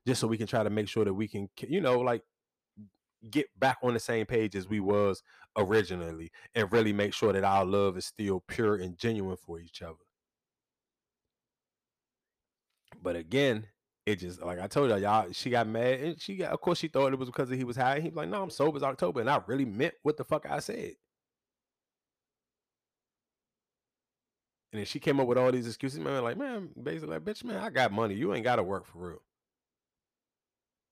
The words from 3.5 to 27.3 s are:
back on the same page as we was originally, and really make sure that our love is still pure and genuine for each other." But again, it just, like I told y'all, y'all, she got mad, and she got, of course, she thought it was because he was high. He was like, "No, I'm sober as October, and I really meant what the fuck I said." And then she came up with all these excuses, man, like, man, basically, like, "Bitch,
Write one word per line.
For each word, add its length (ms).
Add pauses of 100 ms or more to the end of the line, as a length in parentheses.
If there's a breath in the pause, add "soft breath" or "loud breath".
back 260
on 100
the 60
same 260
page 300
as 120
we 140
was 420 (340 loud breath)
originally, 720 (260 loud breath)
and 180
really 180
make 220
sure 180
that 140
our 180
love 340
is 80
still 440
pure 260
and 220
genuine 400
for 240
each 200
other." 140 (3000)
But 140
again, 520 (380)
it 100
just, 260
like 180
I 80
told 220
y'all, 80
y'all, 360
she 180
got 160
mad, 320
and 200
she 180
got, 140
of 100
course, 180
she 80
thought 260
it 60
was 100
because 200
he 140
was 120
high. 240
He 80
was 80
like, 140
"No, 120
I'm 80
sober 280
as 60
October, 360
and 100
I 160
really 200
meant 360
what 160
the 60
fuck 260
I 100
said." 340 (3750)
And 80
then 60
she 140
came 200
up 80
with 100
all 140
these 160
excuses, 320
man, 240
like, 140
man, 320 (120)
basically, 280
like, 140
"Bitch, 200